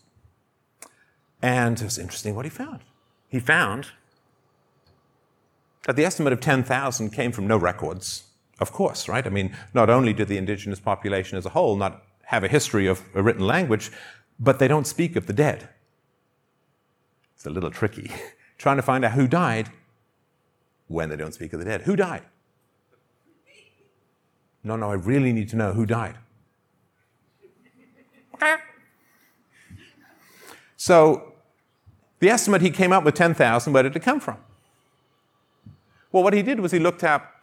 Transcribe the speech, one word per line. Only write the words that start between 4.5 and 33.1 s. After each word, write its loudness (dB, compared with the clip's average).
that -4
the 2
estimate 0
of 0
ten 0
thousand -4
came -4
from -6
no 4
records, -4
of -4
course, -4
right? -4
I -6
mean, -4
not 4
only 4
did -2
the -2
indigenous -6
population -4
as -8
a -12
whole 0
not -4
have 2
a 2
history 2
of 0
a 0
written 2
language, 0
but 2
they 6
don't 0
speak -4
of -4
the -4
dead. -2
It's -18
a -10
little -6
tricky. -6
<laughs> -20
Trying 0
to 0
find 0
out 0
who 2
died -2
when -6
they -10
don't -10
speak -14
of -8
the -10
dead. -6
Who -2
died? -4
No, -6
no, -4
I -2
really 0
need -2
to -6
know -2
who 0
died. -4
Okay. 0
So, 6
the 6
estimate 2
he 4
came 2
up 6
with, 4